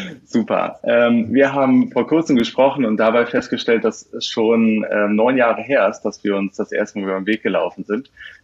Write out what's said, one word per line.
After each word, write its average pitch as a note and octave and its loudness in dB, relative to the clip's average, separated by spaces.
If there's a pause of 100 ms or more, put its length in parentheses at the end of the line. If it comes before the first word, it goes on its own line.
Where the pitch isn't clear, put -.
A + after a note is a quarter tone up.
(240)
Super. G2 -4
Ähm, A#2+ 2
wir C3 2
haben C3 2
vor A#2+ -2
kurzem D#3+ 0
gesprochen C3 0
und A2 0
dabei A2+ 2
festgestellt, A#2 -2
dass - -4
es A#2 -10
schon, A2+ 0
ähm, G#2 2
neun B2 4
Jahre A#2 2
her A2 2
ist, - -10
dass - -8
wir G2+ 0
uns G2 -6
das - -6
erste - -4
Mal F#2+ -4
über F#2+ -2
den F#2 -8
Weg G#2+ -2
gelaufen F2+ -2
sind. A2+ -6 (340)